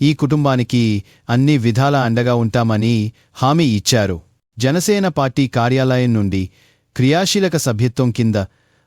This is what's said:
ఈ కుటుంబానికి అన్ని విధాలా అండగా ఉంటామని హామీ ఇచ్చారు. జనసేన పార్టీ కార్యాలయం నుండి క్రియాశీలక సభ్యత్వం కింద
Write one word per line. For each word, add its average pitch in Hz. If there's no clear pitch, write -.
ఈ 147
కుటుంబానికి 127
అన్ని 135
విధాలా 131
అండగా 120
ఉంటామని 113
హామీ 151
ఇచ్చారు. 101
జనసేన 185
పార్టీ 139
కార్యాలయం 127
నుండి 98
క్రియాశీలక 170
సభ్యత్వం 123
కింద 113